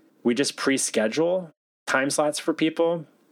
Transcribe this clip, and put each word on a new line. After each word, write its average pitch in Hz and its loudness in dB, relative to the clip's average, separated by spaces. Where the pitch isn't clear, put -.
we 120 2
just - -2
pre-schedule 156 0
time 135 2
slots 151 0
for - -2
people 160 0